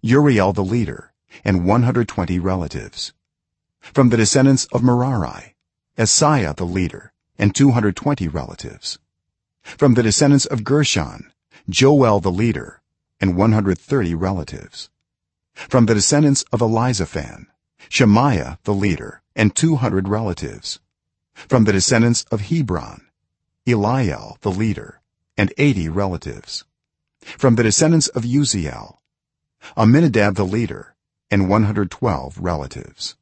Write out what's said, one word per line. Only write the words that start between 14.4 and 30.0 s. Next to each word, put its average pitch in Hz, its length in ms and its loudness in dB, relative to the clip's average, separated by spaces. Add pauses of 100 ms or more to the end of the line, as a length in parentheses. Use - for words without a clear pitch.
From - 320 2
the 113 80 2
descendants 143 580 2
of 117 100 -2
Elizaphan, 110 840 -4 (420)
Shemaiah 104 760 2
the 104 100 -4
leader, 98 480 -4 (140)
and 107 200 2
two 160 200 2
hundred 98 320 -2
relatives. 92 720 -6 (560)
From 120 300 2
the 104 80 2
descendants 117 580 2
of 107 100 -4
Hebron, 98 680 -6 (600)
Eliel 104 760 -2
the 101 100 -4
leader, 104 500 -6 (360)
and 101 200 -2
eighty 113 320 0
relatives. 82 760 -8 (560)
From - 340 0
the 117 80 0
descendants 156 460 2
of 113 140 -6
Uziel, 92 760 -4 (800)
Aminadab 110 580 4